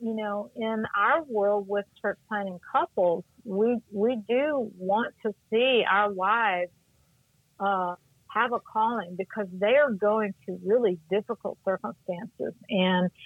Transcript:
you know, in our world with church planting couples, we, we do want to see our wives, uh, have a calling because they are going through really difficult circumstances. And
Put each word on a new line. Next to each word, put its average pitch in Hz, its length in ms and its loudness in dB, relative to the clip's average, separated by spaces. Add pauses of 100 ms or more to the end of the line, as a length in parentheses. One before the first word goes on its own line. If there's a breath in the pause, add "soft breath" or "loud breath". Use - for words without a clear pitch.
you 226 140 -4
know, 208 420 -6
in 220 280 -2 (100)
our 294 280 2
world 208 460 0
with 202 180 -2 (160)
church 202 160 -2 (100)
planting 196 300 -6 (140)
couples, 185 520 2 (200)
we, 220 340 0 (140)
we 220 240 0 (120)
do 254 500 0
want 190 440 -2
to 208 120 -4 (160)
see 240 380 2
our 208 220 2
wives, 190 640 0 (880)
uh, 185 340 0 (340)
have 233 240 0
a 233 60 -2
calling 220 580 -2
because 190 360 -6
they 208 240 2
are 294 140 6
going 208 440 0 (100)
through 185 200 -8
really 196 340 4 (100)
difficult 190 560 -4
circumstances. 190 880 -6 (160)
And 185 420 2 (160 loud breath)